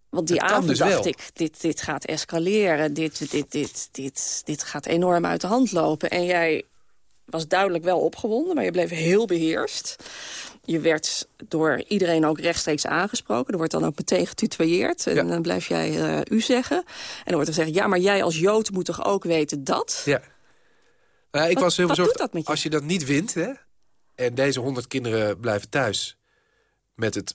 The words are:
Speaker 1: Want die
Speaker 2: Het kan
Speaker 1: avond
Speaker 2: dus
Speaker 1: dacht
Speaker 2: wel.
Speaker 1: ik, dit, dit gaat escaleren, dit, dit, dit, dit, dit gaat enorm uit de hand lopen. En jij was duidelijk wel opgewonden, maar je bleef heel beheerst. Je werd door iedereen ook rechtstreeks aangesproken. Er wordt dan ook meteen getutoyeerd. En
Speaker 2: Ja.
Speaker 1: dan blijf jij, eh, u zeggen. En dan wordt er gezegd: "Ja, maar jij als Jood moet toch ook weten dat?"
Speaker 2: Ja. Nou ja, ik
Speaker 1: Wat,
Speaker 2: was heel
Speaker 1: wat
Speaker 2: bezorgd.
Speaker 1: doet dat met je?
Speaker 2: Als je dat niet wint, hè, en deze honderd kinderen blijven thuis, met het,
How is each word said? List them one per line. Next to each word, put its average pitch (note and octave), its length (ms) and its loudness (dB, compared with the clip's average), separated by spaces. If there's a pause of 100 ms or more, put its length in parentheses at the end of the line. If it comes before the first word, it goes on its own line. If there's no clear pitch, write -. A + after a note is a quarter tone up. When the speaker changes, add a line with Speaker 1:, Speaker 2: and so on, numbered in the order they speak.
(100)
Speaker 1:
Want D#3+ 160 -2
die E3+ 100 4
Speaker 2:
Het - 80 2
kan G3 100 2
Speaker 1:
avond F#3 140 2
Speaker 2:
dus C3+ 100 2
Speaker 1:
dacht F3+ 140 4
Speaker 2:
wel. C3 140 2
Speaker 1:
ik, - 260 -4
dit, - 280 -4
dit D#3 220 -2
gaat D3 220 -6
escaleren, E3 920 0
dit, D#3+ 360 -4
dit, D3 220 -2
dit, - 400 -6
dit, - 520 -6
dit D3+ 180 -6
gaat - 240 -8
enorm F3 400 2
uit E3+ 140 -2
de - 60 -4
hand A3 260 2
lopen. D#3 380 0
En F3 140 0
jij E3+ 400 2 (600)
was D#3+ 240 -8
duidelijk F3+ 360 2
wel F3 160 4
opgewonden, A#3+ 540 0
maar B3 100 0
je F#3 60 0
bleef E3+ 200 0
heel F3 360 2
beheerst. E3 720 -2 (680)
Je E3 160 0
werd D#3 480 0 (200)
door D#3 400 2
iedereen E3+ 380 2
ook D#3 140 0
rechtstreeks D#3+ 460 0
aangesproken. G3+ 680 -2
Er G3 60 0
wordt D#3+ 140 -2
dan - 120 0
ook D#3+ 140 -2
meteen F3+ 280 0
getutoyeerd. - 800 0
En - 80 0
Speaker 2:
Ja. D#3+ 80 4
Speaker 1:
dan E3+ 200 -2
blijf F3 240 -2
jij, D#3+ 340 0 (160)
eh, D#3 40 0 (160)
u A3+ 40 2
zeggen. B3+ 360 0
En F4+ 80 -2 (400)
dan F3+ 100 -2
wordt D3 140 0
er D#3 60 -4
gezegd: D#3+ 200 0
"Ja, F#3+ 120 2
maar F#3+ 120 2
jij G3 240 4
als D#3+ 160 0
Jood G#3+ 320 2
moet F#3 140 -2
toch - 200 -4
ook G3 200 0
weten D3+ 400 0
dat?" - 400 -2
Speaker 2:
Ja. C#3 180 2 (1080)
Nou D3 140 2
ja, E3+ 60 4
ik F3 40 4
Speaker 1:
Wat, F#3 100 4
Speaker 2:
was F3 120 4
heel F3+ 100 4
Speaker 1:
wat C#4 100 2
Speaker 2:
bezorgd. F3+ 220 4
Speaker 1:
doet D#4 80 -2
dat - 80 -6
met E3 100 -2
je? - 60 -6
Speaker 2:
Als D3+ 120 0
je D#3+ 80 -4
dat D3+ 120 0
niet D#3+ 220 -2
wint, C#3+ 300 0
hè, F#3 180 -2 (640)
en B2 200 -2
deze C3+ 260 0
honderd B2 260 -4
kinderen A2 540 -2
blijven A2 280 -2
thuis, A#2 480 -2 (800)
met A2+ 200 -2
het, G2 200 -6